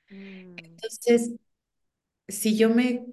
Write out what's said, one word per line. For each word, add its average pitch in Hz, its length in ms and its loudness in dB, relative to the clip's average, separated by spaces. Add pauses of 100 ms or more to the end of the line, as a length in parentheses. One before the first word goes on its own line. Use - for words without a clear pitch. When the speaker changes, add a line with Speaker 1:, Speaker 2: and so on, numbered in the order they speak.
(120)
Speaker 1:
Mm. 185 680 -20
Speaker 2:
Entonces, 240 540 2 (920)
si 214 300 0
yo 220 120 6
me, 240 440 0